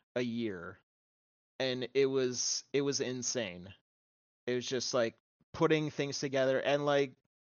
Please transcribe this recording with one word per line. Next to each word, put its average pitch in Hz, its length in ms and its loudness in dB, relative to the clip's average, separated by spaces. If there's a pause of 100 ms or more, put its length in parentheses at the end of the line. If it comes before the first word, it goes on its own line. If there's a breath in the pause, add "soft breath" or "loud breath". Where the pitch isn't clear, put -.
(160)
a 123 60 2
year, 110 580 -4 (800)
and 127 340 -2
it 139 140 6
was, 127 560 0 (100)
it 143 80 2
was 139 200 0
insane. 110 720 -4 (720)
It 123 80 0
was 123 120 -4
just, 127 260 -4
like, 117 240 0 (360)
putting 156 380 2
things 139 280 -4
together, 135 420 2
and, 143 240 2
like, 143 300 2 (320)